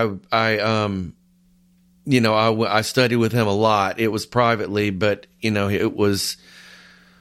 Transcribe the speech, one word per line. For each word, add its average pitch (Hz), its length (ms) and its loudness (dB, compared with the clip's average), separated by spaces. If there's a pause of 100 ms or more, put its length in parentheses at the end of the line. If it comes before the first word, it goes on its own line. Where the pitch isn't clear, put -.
I, 101 140 -4 (140)
I, 113 280 0
um, 104 540 -2 (920)
you 131 160 2
know, 110 120 2
I, 110 140 2
w-, 110 220 0
I 104 120 2
studied 120 360 0
with 110 140 0
him 113 160 0
a 98 80 0
lot. 104 440 2
It 113 100 0
was 104 160 -4
privately, 104 640 0
but, 98 380 -2 (120)
you 110 120 -2
know, 101 180 0
it 101 260 0
was, 101 420 -2 (840)